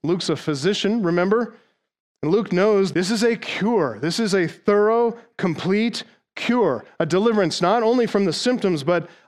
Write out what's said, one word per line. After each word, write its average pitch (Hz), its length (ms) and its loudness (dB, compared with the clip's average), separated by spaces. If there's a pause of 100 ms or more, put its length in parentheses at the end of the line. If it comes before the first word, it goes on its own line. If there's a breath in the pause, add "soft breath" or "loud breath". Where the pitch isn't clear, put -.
Luke's 175 260 -2
a 151 60 0
physician, 190 680 -2
remember? 190 520 0 (680 soft breath)
And 151 80 -2
Luke 214 200 0
knows 196 400 2
this 175 200 -2
is 220 120 0
a 233 120 2
cure. 180 640 -2
This 165 200 -4
is 202 140 0
a 180 140 2
thorough, 226 720 0 (200 loud breath)
complete 196 640 -2 (320 soft breath)
cure, 196 480 0 (160 loud breath)
a 165 60 0
deliverance 196 560 2
not 214 220 2
only 233 240 2
from 202 180 0
the 160 80 0
symptoms, 190 500 -2
but 170 240 0 (200 loud breath)